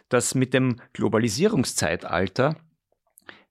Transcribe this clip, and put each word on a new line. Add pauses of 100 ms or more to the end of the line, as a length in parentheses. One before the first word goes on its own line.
dass
mit
dem (120)
Globalisierungszeitalter (960)